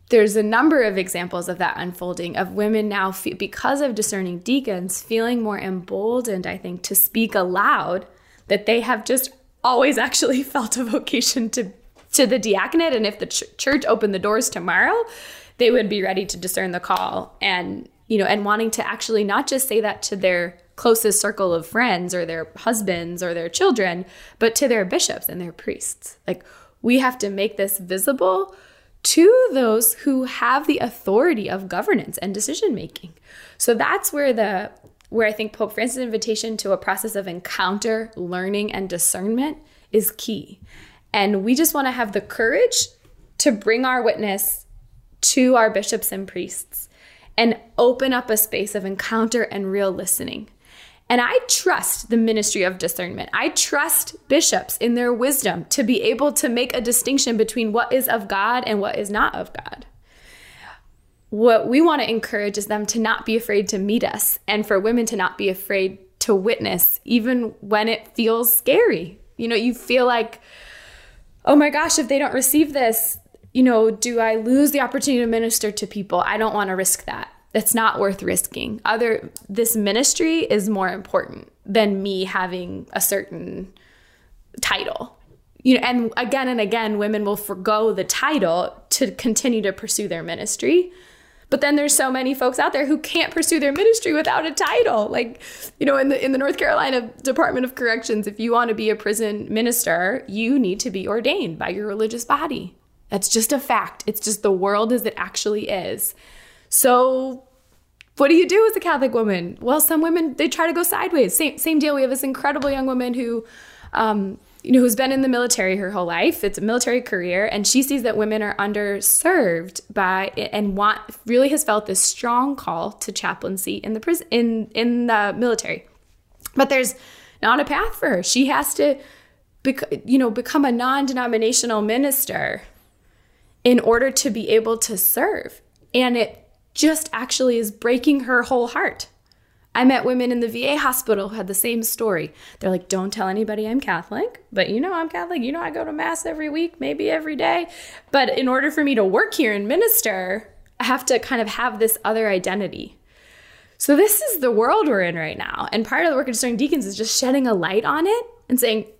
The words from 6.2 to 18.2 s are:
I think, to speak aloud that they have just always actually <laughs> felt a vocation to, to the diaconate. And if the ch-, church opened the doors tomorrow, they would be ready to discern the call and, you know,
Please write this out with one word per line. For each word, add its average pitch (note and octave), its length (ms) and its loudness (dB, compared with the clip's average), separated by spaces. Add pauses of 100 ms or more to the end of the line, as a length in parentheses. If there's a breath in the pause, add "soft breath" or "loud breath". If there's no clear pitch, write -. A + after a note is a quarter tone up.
I F3 120 -6
think, F3+ 260 -10
to G3 120 -6
speak A3+ 380 0
aloud F#3+ 720 0 (440 soft breath)
that G#3 160 0
they A#3 160 2
have A3 240 -2
just C4 240 0 (340)
always B3+ 340 4
actually B3+ 460 0
<laughs> - 0 -
felt A#3+ 320 -4
a B3+ 80 -2
vocation A#3+ 680 -2
to, G3 200 -4 (400)
to C4 160 6
the C4 100 2
diaconate. A3+ 560 0
And A3 140 2
if G#3 120 -6
the - 80 -6
ch-, - 180 -6 (120)
church C#4+ 280 0
opened G#3+ 280 2
the F#3 60 -4
doors G#3+ 300 0
tomorrow, G#3 560 2 (540 loud breath)
they A#3 120 6
would A3 160 4
be G3+ 160 -2
ready F#3+ 220 -2
to E3 100 -8
discern F#3 360 -4
the F3+ 100 -6
call - 600 -4
and, F#3+ 460 -4 (200)
you A3 100 2
know, G3 80 2